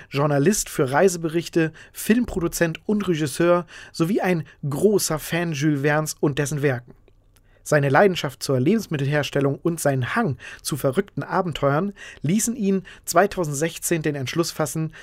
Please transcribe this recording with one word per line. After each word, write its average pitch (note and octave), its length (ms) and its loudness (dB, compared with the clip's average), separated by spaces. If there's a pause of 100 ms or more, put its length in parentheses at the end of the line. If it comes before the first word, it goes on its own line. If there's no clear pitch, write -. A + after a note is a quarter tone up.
Journalist D3 640 0
für C3+ 220 -2
Reiseberichte, E3 800 0 (200)
Filmproduzent F3 920 0
und G#3 200 -2
Regisseur E3+ 600 2 (260)
sowie E3+ 300 0
ein F3+ 240 0 (200)
großer D#3+ 520 2
Fan E3+ 340 -2
Jules D3 300 0
Vernes D3+ 380 0
und D3 180 0
dessen C#3+ 240 -2
Werken. C3 320 -2 (720)
Seine C#3+ 240 2
Leidenschaft D#3+ 560 2
zur C3 160 2
Lebensmittelherstellung C#3+ 1000 0
und E3+ 200 -2
sein C3+ 340 0
Hang F#3+ 240 -2 (240)
zu - 140 -6
verrückten C#3+ 480 -2
Abenteuern E3+ 720 0 (280)
ließen G#3+ 320 0
ihn G3 300 0 (220)
zweitausendsechzehn E3 960 0
den D3+ 120 -2
Entschluss D3 380 -2
fassen, D#3+ 500 -4